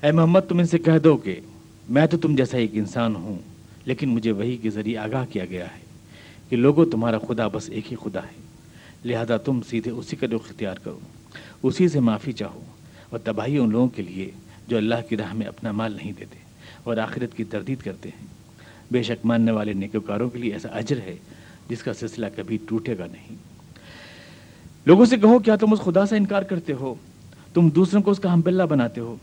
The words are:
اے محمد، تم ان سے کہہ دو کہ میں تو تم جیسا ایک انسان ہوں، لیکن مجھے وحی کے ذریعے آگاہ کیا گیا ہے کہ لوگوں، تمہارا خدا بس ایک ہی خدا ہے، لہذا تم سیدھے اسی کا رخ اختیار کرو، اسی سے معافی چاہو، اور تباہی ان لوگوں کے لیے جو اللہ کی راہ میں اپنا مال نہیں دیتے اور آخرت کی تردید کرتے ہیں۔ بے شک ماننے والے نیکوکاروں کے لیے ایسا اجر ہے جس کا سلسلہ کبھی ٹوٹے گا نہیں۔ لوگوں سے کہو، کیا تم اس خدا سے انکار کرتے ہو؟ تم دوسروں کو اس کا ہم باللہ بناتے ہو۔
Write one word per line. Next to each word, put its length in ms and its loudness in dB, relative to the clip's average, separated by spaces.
اے 60 4
محمد، 360 6
تم 100 0
ان 80 4
سے 120 2
کہہ 200 6
دو 180 6
کہ 240 -6
میں 180 4
تو 120 0
تم 160 2
جیسا 240 0
ایک 140 0
انسان 440 -2
ہوں، 220 -8
لیکن 240 -4
مجھے 240 0
وحی 240 -4
کے 140 -4
ذریعے 280 -6
آگاہ 320 -4
کیا 140 -6
گیا 200 -10
ہے 160 -16
کہ 80 -2
لوگوں، 300 6
تمہارا 320 -2
خدا 300 -4
بس 200 -8
ایک 240 -10
ہی 120 -10
خدا 160 -8
ہے، 200 -18
لہذا 320 -2
تم 320 -2
سیدھے 220 -4
اسی 260 -10
کا 100 -4
رخ 40 -2
اختیار 240 -8
کرو، 240 -14
اسی 260 2
سے 120 2
معافی 320 0
چاہو، 280 -10
اور 140 -10
تباہی 340 -2
ان 120 2
لوگوں 180 2
کے 140 -8
لیے 280 -10
جو 80 -2
اللہ 180 0
کی 80 -2
راہ 160 -6
میں 140 -6
اپنا 260 -10
مال 200 -4
نہیں 200 -10
دیتے 240 -16
اور 140 -4
آخرت 400 -6
کی 80 -6
تردید 340 -6
کرتے 300 -12
ہیں۔ 180 -18
بے 120 2
شک 240 -4
ماننے 260 4
والے 200 -2
نیکوکاروں 580 -4
کے 80 -12
لیے 140 -4
ایسا 160 -10
اجر 300 -4
ہے 180 -12
جس 140 -10
کا 120 -6
سلسلہ 320 -8
کبھی 220 -6
ٹوٹے 300 -4
گا 140 -10
نہیں۔ 240 -20
لوگوں 180 10
سے 120 4
کہو، 220 8
کیا 180 4
تم 160 4
اس 80 2
خدا 260 2
سے 100 0
انکار 260 0
کرتے 300 -4
ہو؟ 220 -6
تم 140 6
دوسروں 340 4
کو 80 2
اس 80 2
کا 140 0
ہم 80 6
باللہ 220 2
بناتے 380 0
ہو۔ 220 -10